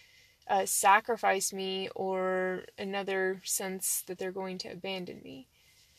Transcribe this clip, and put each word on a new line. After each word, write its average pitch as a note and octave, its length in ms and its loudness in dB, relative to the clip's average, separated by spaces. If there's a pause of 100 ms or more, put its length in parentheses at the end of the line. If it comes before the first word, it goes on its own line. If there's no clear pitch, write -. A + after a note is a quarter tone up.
(480)
uh, G3 160 4
sacrifice G3+ 880 4
me, F#3+ 420 -4
or F#3 720 0 (140)
another F#3+ 640 -2
sense - 640 -2
that F3+ 120 -8
they're F#3 140 -4
going F#3+ 260 -6
to - 140 -10
abandon F#3 500 -8
me? C4+ 260 -16 (500)